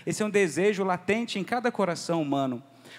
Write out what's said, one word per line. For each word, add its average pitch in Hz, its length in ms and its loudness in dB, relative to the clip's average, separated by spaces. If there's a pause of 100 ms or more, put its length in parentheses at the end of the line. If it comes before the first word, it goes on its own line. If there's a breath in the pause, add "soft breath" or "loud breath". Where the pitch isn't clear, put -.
Esse 170 200 -2
é - 20 2
um 208 60 -2
desejo 190 520 2
latente 202 540 0
em 190 60 -2
cada 240 280 -2
coração 170 520 0
humano. 135 400 0 (360 loud breath)